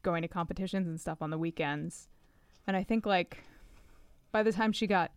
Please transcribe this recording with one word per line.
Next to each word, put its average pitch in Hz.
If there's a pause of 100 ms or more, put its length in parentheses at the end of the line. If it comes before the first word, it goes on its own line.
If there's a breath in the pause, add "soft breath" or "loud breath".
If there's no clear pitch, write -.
going 170
to 170
competitions 185
and 160
stuff 160
on 156
the 160
weekends. 160 (580 soft breath)
And 190
I 185
think, 226
like, 190 (880 soft breath)
by 214
the 220
time 220
she 208
got 185